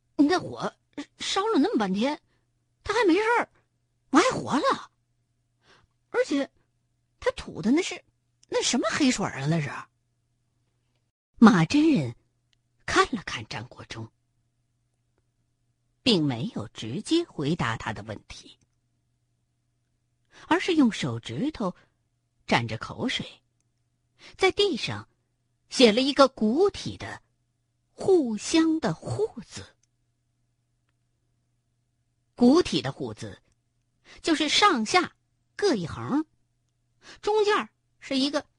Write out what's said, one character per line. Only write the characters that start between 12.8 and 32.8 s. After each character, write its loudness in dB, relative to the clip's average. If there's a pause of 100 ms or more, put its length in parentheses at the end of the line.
看 2 (100)
了 -8
看 -12
张 -12
国 -20
忠， -14 (1900)
并 2
没 -4
有 -10
直 -10
接 0
回 -4
答 -4
他 -8
的 -12
问 -12
题， -20 (1900)
而 2
是 -2
用 6
手 -6
指 -4
头 -6 (680)
蘸 0
着 -8
口 -8
水， -6 (1120)
在 2
地 0
上 -10 (600)
写 6
了 2
一 0
个 6
古 0
体 -10
的 -14 (720)
“互 2
相” 2
的 0
“互” -4 (180)
字。 -16 (2750)
古 6
体 -2